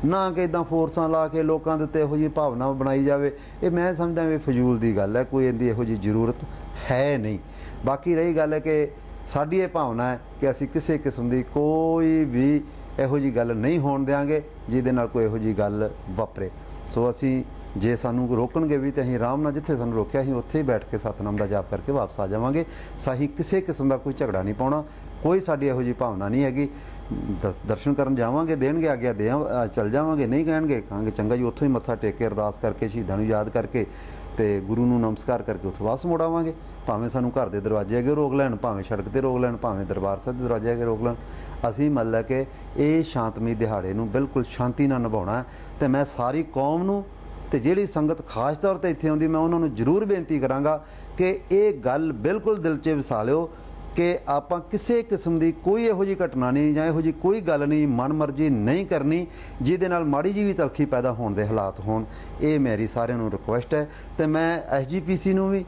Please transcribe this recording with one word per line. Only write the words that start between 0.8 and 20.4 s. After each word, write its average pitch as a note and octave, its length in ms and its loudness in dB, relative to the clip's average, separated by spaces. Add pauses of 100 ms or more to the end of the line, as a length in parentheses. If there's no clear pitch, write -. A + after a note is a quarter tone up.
ਲਾ D#3+ 200 2
ਕੇ D#3+ 140 0
ਲੋਕਾਂ D#3 360 2
ਦੇ D3+ 60 2
ਉੱਤੇ D#3 160 0
ਇਹੋ D3 160 2
ਜਿਹੀ D3+ 120 2
ਭਾਵਨਾ C#3 440 0
ਬਣਾਈ C3+ 320 2
ਜਾਵੇ। C#3+ 280 2 (300)
ਇਹ F3+ 80 2
ਮੈਂ F3 240 2
ਸਮਝਦਾ E3 280 0
ਵੀ D#3+ 160 2
ਫਜ਼ੂਲ B2 400 2
ਦੀ A2 180 2
ਗੱਲ G2+ 200 2
ਹੈ, B2+ 80 2
ਕੋਈ C3+ 200 2
ਇਹਦੀ B2 240 2
ਇਹੋ A#2 160 0
ਜਿਹੀ A2 140 -2
ਜ਼ਰੂਰਤ A2 380 2 (540)
ਹੈ C3+ 280 2
ਨਹੀਂ। G#2+ 200 -2 (480)
ਬਾਕੀ C#3 300 0
ਰਹੀ E3 200 2
ਗੱਲ D#3 160 2
ਹੈ D#3 60 0
ਕਿ D3+ 300 2 (380)
ਸਾਡੀ D#3 340 0
ਇਹ F#3 80 2
ਭਾਵਨਾ B2 420 0
ਹੈ A#2+ 100 -4 (200)
ਕਿ C3+ 100 4
ਅਸੀਂ C3+ 180 -2
ਕਿਸੇ D#3 300 0
ਕਿਸਮ B2+ 320 -2
ਦੀ B2+ 120 2
ਕੋਈ D#3+ 840 2
ਵੀ C#3 380 2 (360)
ਇਹੋ C3+ 200 2
ਜਿਹੀ C3+ 180 0
ਗੱਲ A#2 200 2
ਨਹੀਂ C3+ 220 2
ਹੋਣ C#3 260 2
ਦਿਆਂਗੇ C#3+ 380 2 (260)
ਜਿਹਦੇ B2+ 240 2
ਨਾਲ B2 140 2
ਕੋਈ A2+ 180 2
ਇਹੋ A2 140 0
ਜਿਹੀ A2 160 0
ਗੱਲ G#2 360 0 (200)
ਵਾਪਰੇ। G2 400 -4 (400)
ਸੋ A#2+ 200 2
ਅਸੀਂ C3 340 0 (320)
ਜੇ A2 200 2
ਸਾਨੂੰ B2 400 0
ਰੋਕਣਗੇ D3 400 2
ਵੀ C#3 140 0
ਤੇ C#3 120 0
ਅਸੀਂ B2 140 0
ਆਰਾਮ B2 260 0
ਨਾਲ D3 100 0
ਜਿੱਥੇ D3+ 240 -2
ਸਾਨੂੰ A#2+ 180 -2
ਰੋਕਿਆ A2+ 280 0
ਅਸੀਂ C3 120 0
ਉੱਥੇ A#2+ 240 -2